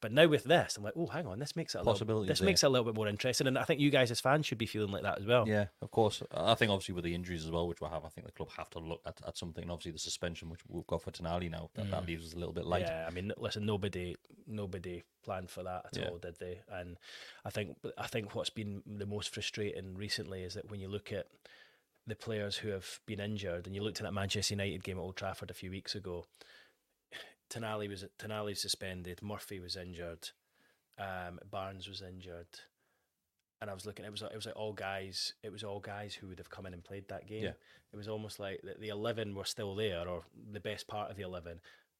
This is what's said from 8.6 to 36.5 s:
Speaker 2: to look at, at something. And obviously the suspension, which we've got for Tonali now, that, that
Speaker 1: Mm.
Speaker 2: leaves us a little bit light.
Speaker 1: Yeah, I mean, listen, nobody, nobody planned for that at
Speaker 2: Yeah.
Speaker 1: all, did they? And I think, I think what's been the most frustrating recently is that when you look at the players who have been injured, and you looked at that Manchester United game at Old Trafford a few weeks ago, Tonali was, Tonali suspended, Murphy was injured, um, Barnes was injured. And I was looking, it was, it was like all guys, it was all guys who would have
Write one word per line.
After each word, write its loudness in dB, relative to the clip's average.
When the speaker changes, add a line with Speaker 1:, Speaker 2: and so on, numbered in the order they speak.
Speaker 2:
to -8
look -6
at, -10
at -6
something. -6
And -6
obviously -6
the -8
suspension, -4
which -12
we've -6
got 2
for -8
Tonali 0
now, -6
that, -2
that 2
Speaker 1:
Mm. -2
Speaker 2:
leaves -4
us -10
a -6
little -2
bit -2
light. 4
Speaker 1:
Yeah, -2
I -4
mean, -2
listen, -2
nobody, 0
nobody -6
planned -4
for -8
that -4
at -8
Speaker 2:
Yeah. 0
Speaker 1:
all, -4
did -8
they? -6
And -8
I -4
think, -2
I -4
think -2
what's -2
been -4
the -6
most -2
frustrating -4
recently -4
is -6
that -8
when -8
you -4
look -4
at -2
the -4
players -2
who -2
have -4
been -4
injured, -2
and -4
you 0
looked -2
at -2
that -2
Manchester 2
United 0
game -4
at -2
Old -4
Trafford -4
a -8
few -8
weeks -6
ago, -4
Tonali -2
was, -6
Tonali -2
suspended, -4
Murphy -6
was -6
injured, -8
um, -4
Barnes -6
was -10
injured. -12
And -4
I -4
was -10
looking, -10
it -8
was, -8
it -8
was -8
like -8
all -2
guys, -4
it -8
was -10
all -4
guys -8
who -12
would -10
have -14